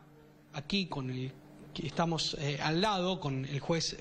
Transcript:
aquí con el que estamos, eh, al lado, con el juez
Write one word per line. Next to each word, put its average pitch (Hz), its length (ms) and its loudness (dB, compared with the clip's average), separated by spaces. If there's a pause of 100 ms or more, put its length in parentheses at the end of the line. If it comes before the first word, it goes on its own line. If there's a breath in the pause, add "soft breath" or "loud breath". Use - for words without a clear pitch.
(520)
aquí 190 340 0
con 135 220 -2
el 127 240 -2 (400)
que - 140 -4
estamos, 165 520 2
eh, 143 240 -2
al 156 200 4
lado, 185 380 2
con 135 260 0
el 139 140 -2
juez - 400 0